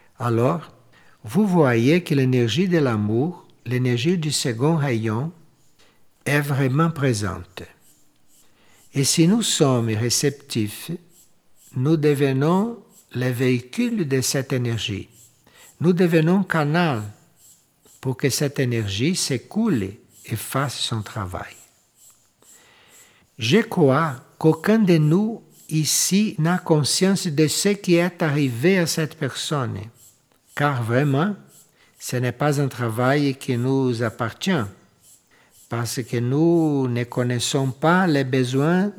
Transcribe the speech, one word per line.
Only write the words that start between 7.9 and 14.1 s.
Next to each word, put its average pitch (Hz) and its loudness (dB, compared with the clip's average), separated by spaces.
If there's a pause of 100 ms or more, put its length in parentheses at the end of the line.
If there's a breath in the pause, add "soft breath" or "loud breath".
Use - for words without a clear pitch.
Et 139 0
si 160 4
nous 214 4
sommes 127 2
réceptifs, 117 -4 (840)
nous 143 2
devenons 147 2 (340)
les 127 -2
véhicules 135 -2
de 131 0